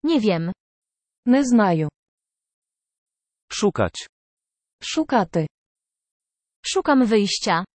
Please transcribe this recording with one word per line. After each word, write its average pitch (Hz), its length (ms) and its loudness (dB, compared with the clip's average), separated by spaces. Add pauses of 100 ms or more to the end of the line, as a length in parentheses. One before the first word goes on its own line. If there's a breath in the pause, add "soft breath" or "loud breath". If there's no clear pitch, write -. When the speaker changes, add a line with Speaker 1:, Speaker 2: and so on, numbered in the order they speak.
Speaker 1:
Nie 302 180 0
wiem. 175 320 -2 (720)
Speaker 2:
Не 262 180 4
знаю. 190 440 2 (1600)
Speaker 3:
Szukać. - 540 -2 (760)
Speaker 2:
Шукати. 196 640 -2 (1200)
Speaker 1:
Szukam 277 400 2
wyjścia. 202 580 0 (120)